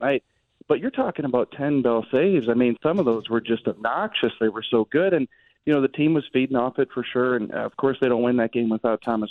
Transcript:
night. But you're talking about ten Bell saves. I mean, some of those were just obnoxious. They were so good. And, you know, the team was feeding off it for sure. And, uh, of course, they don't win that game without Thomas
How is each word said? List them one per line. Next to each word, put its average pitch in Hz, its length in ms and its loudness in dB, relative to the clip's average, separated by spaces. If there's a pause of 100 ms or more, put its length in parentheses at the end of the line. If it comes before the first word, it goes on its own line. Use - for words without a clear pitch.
night. 135 220 0 (460)
But 147 120 2
you're 262 100 -4
talking 220 340 -4
about 123 280 0
ten 143 300 0
Bell 117 300 2
saves. 143 360 2
I 117 60 2
mean, 120 280 2
some 170 180 0
of 156 40 0
those 113 240 0
were 113 120 0
just 113 260 -2
obnoxious. 117 720 -2
They 110 100 2
were 107 220 -6
so 113 200 2
good. 180 220 2
And, 139 140 0 (400)
you 151 60 2
know, 143 80 4
the 135 80 2
team 151 260 0
was 147 180 0
feeding 131 240 0
off 123 220 -2
it 135 160 0
for 123 180 -4
sure. 123 240 0
And, 107 160 -6
uh, - 60 -6
of 110 180 -6
course, 135 240 0
they 131 80 2
don't 120 140 2
win 123 140 2
that 117 160 0
game 117 160 0
without 113 340 0
Thomas 110 280 -4